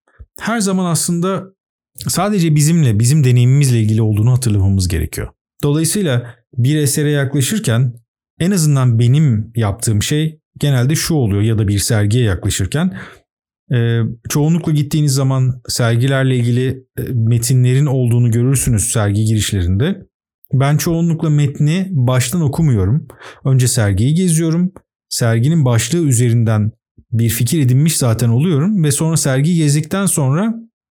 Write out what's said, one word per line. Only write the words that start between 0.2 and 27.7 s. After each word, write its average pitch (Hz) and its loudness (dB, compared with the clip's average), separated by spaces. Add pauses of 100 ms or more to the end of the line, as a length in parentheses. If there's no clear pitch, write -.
her 233 -4
zaman 190 -2
aslında 175 -2 (640)
sadece 175 0
bizimle, 147 2
bizim 139 2
deneyimimizle 123 4
ilgili 107 2
olduğunu 107 2
hatırlamamız 98 0
gerekiyor. 87 -4 (360)
Dolayısıyla 147 -2 (220)
bir 135 0
esere 147 0
yaklaşırken 135 -2 (460)
en 175 0
azından 139 2
benim 123 2
yaptığım 104 -2
şey 156 -4 (200)
genelde 139 0
şu - -4
oluyor 101 0
ya 110 0
da 104 0
bir 101 0
sergiye 107 0
yaklaşırken, 107 -2 (760)
e, 117 0 (300)
çoğunlukla 160 0
gittiğiniz 147 0
zaman 131 0
sergilerle 131 0
ilgili, 123 -2 (120)
e, 120 -8 (120)
metinlerin 123 2
olduğunu 123 0
görürsünüz 120 0
sergi 104 0
girişlerinde. 107 -2 (460)
Ben 139 2
çoğunlukla 165 -2
metni 147 0
baştan 127 0
okumuyorum. 131 0 (380)
Önce 131 2
sergiyi 107 0
geziyorum. 170 0 (380)
Serginin 123 0
başlığı 127 0
üzerinden 113 2 (400)
bir 113 0
fikir 123 -2
edinmiş 135 2